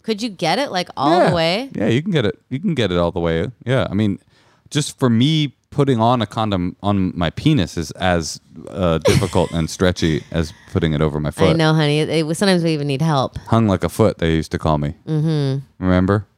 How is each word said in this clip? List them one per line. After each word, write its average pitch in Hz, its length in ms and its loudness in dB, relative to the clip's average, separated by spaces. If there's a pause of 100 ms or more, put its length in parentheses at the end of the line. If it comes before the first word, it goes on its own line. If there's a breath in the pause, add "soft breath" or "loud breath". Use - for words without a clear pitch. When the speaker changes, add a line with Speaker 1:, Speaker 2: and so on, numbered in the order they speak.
Speaker 1:
Could 214 180 -4
you 247 80 -4
get 180 300 -2
it, 269 140 -4
like, 180 220 -4
all 311 280 2
Speaker 2:
yeah. 277 80 4
Speaker 1:
the - 60 0
way? 180 380 -2
Speaker 2:
Yeah, 104 120 -4
you 127 160 2
can 190 80 -6
get 143 160 0
it. - 120 -4 (120)
You 131 100 -6
can 175 140 -2
get 110 180 0
it 87 60 2
all 85 140 2
the 87 80 -4
way. 82 300 0 (140)
Yeah, 123 260 0
I - 40 -6
mean, 101 240 0 (500 soft breath)
just - 300 -4
for 135 100 2
me 139 480 2 (140)
putting 135 320 0
on 123 180 2
a 107 60 0
condom 98 560 -2
on 98 340 0
my 82 140 0
penis 131 480 0
is 78 140 -6
as, 87 480 -2 (280)
uh, 85 300 0
difficult 87 540 2
and 82 180 -2
stretchy 87 520 0 (100)
as 82 200 -4 (200)
putting 82 200 0
it 76 80 -2
over 76 180 0
my 76 100 -2
Speaker 1:
I - 40 -4
Speaker 2:
foot. - 240 2
Speaker 1:
know, 156 160 4
honey. 151 280 2
It, 156 100 -2
it, 156 240 0
sometimes 185 280 2
we 165 120 0
even 147 140 -4
need 135 120 -2
help. 147 460 0
Speaker 2:
Hung 113 220 2
like 92 160 2
a 85 40 -2
foot, 107 300 2
they 82 160 0
used 78 180 -2
to 82 60 -4
call 78 180 0
me. 73 200 -4 (100)
Speaker 1:
Mm-hmm. 147 760 -2
Speaker 2:
Remember? 92 440 2 (120)